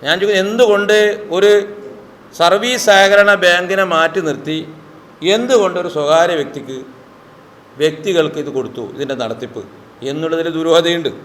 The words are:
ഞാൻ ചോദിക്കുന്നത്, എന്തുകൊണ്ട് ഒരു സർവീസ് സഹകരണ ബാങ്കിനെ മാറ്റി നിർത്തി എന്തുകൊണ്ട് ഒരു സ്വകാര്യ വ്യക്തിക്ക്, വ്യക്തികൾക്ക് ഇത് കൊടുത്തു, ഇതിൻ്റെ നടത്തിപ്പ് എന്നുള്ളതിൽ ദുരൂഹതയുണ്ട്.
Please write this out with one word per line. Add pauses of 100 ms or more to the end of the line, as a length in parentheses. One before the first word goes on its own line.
ഞാൻ
ചോദിക്കുന്നത്,
എന്തുകൊണ്ട് (400)
ഒരു (880)
സർവീസ്
സഹകരണ (120)
ബാങ്കിനെ
മാറ്റി
നിർത്തി (760)
എന്തുകൊണ്ട്
ഒരു
സ്വകാര്യ
വ്യക്തിക്ക്, (1040)
വ്യക്തികൾക്ക്
ഇത്
കൊടുത്തു, (140)
ഇതിൻ്റെ
നടത്തിപ്പ് (480)
എന്നുള്ളതിൽ
ദുരൂഹതയുണ്ട്. (140)